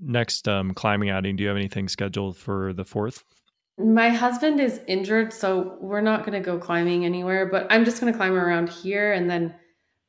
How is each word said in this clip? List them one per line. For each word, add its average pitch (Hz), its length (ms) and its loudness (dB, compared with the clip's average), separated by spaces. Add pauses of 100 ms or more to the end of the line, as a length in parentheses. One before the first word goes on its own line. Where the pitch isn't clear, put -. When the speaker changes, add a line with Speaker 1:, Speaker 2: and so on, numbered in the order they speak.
Speaker 1:
next, 120 460 -2
um, 95 260 0
climbing 104 360 0
outing? 98 260 -2
Do 98 80 -2
you 104 60 0
have 101 80 0
anything 98 300 -4
scheduled 98 500 -4
for 95 360 -4
the 92 120 -8
fourth? 107 380 -6 (540)
Speaker 2:
My 226 320 4
husband 247 500 2
is 247 280 0
injured, 214 460 0
so 185 460 -2
we're 202 220 -4
not 214 240 2
gonna 196 160 -4
go 175 180 -2
climbing 175 460 0
anywhere, 180 420 0
but 185 220 0
I'm 226 160 6
just 233 140 0
gonna 233 140 2
climb 190 200 0
around 175 360 2
here. 202 440 0
And 180 160 0
then 170 260 -2 (540)